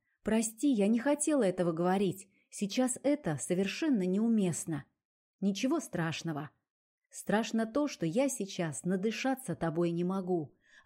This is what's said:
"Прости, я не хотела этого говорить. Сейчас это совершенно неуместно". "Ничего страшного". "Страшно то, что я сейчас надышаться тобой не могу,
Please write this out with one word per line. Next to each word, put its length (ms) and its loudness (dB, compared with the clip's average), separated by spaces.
"Прости, 480 0
я 160 4
не 120 4
хотела 420 2
этого 300 2
говорить. 560 0
Сейчас 500 -2
это 360 0
совершенно 680 0
неуместно". 840 0
"Ничего 380 0
страшного". 720 -4
"Страшно 560 0
то, 220 0
что 180 -4
я 240 2
сейчас 540 -4
надышаться 720 -2
тобой 360 0
не 120 0
могу, 500 -2